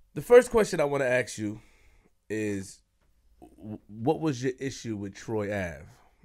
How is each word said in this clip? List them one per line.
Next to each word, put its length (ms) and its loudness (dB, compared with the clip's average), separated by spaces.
the 80 -8
first 300 10
question 280 0
I 60 4
wanna 200 0
ask 320 0
you 240 -6
is, 520 -6
w-, 300 -14
what 320 -2
was 240 -4
your 160 -4
issue 360 -8
with 200 -10
Troy 320 -6
Ave? 360 -6